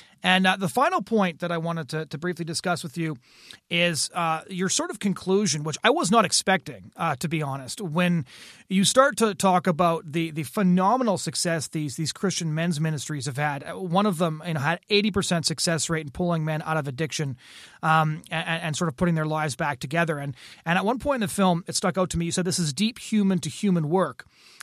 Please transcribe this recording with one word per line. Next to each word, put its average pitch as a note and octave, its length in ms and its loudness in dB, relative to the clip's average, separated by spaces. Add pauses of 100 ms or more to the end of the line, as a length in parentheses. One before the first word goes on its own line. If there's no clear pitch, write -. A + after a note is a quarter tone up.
(260)
And, F#3 220 4
uh, F#3+ 80 4
the F#3+ 140 -2
final E4 320 2
point F#3+ 380 0
that F3 120 -4
I E3+ 60 -2
wanted E3 320 -4
to, D#3 160 -4
to D3+ 120 -10
briefly E3+ 280 -4
discuss E3 360 -2
with E3 160 -10
you D#3+ 200 -4 (520)
is, E3+ 460 0
uh, D#3+ 320 -2
your F#3 220 -2
sort E4+ 200 -2
of C#4+ 100 -10
conclusion, F#3 640 0
which D3+ 200 -6
I A3 60 6
was C#4+ 220 2
not A#3 120 8
expecting, D3+ 720 0
uh, D#3+ 220 -2
to F3 100 -4
be D#3 140 -2
honest, C3+ 400 -8
when F3 440 0 (440)
you F#3+ 160 4
start C4+ 320 4
to A3 180 2
talk F#3 320 4
about E3 460 0
the, E3 180 -2
the D#3 120 -6
phenomenal G3 760 2
success E3 500 -4
these, D3+ 300 -6
these D#3+ 160 -4
Christian E3 420 -2
men's E3 240 0
ministries D3+ 460 -4
have C3+ 100 -6
had. C#3+ 300 -4
Uh, E3+ 120 -10
one F#3+ 280 0
of F#3 120 2
them, D#3 300 0
you E3+ 60 -4
know, D3 80 -2
had E3 180 0 (100)
eighty G#3 220 4
percent F3 340 0
success E3 440 -2
rate D#3+ 160 -2
in C3 60 -10
pulling E3+ 340 0
men D#3 160 -2
out D#3+ 160 -2
of C#3+ 100 -2
addiction, C#3+ 480 -4 (460)
um, D#3+ 400 2 (100)
and, E3 320 -4
and D#3 140 -4
sort F3 100 0
of D#3 80 -4
putting F3 200 2
their D#3 100 0
lives D#3 320 -2
back D3 220 -4
together. D#3 400 -2
And, C#3 180 -8 (280)
and E3+ 120 2
at F#3 80 0
one A3+ 140 0
point C#4 160 0
in A3 120 -2
the - 60 -8
film, F#3 340 2
it D3 80 -8
stuck F#3 220 0
out F#3 140 0
to E3 60 -2
me. E3+ 80 0
You E3 60 -2
said, F3 140 -2
"This F3+ 140 -2
is D#3 120 0
deep G#3 260 -2
human F#3+ 420 2
to D3 100 -6
human E3+ 400 0
work. E3 360 0 (380)